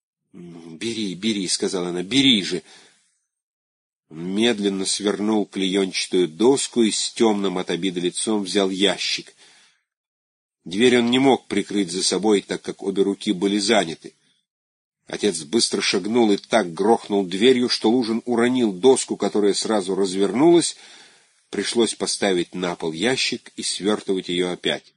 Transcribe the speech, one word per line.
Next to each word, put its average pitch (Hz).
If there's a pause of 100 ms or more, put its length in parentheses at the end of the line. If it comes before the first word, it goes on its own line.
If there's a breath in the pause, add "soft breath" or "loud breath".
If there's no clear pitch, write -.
(320)
«Бери, 87
бери», 98
сказала 90
она, 87
«бери 120
же». 85 (1500 soft breath)
Он 85
медленно 101
свернул 101
клеёнчатую 95
доску 120
и 107
с -
тёмным 101
от 90
обиды 90
лицом 101
взял 95
ящик. 95 (1300 soft breath)
Дверь 120
он 120
не 127
мог 131
прикрыть 98
за 90
собой, 98
так 90
как -
обе 98
руки 98
были 98
заняты. 98 (920)
Отец 82
быстро 98
шагнул 107
и 98
так 98
грохнул 101
дверью, 117
что -
Лужин 113
уронил 120
доску, 107
которая 101
сразу 98
развернулась. 101 (760 loud breath)
Пришлось 104
поставить 95
на 90
пол 85
ящик 113
и 120
свёртывать 98
её 90
опять. 80